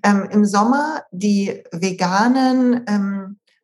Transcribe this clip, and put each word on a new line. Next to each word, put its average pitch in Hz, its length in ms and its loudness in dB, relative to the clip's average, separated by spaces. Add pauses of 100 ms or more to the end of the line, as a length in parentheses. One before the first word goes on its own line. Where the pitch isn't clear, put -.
ähm, 196 280 2
im 208 120 4
Sommer 254 580 0 (100)
die 196 580 -2
veganen, 240 1200 0
ähm, 196 500 -4 (260)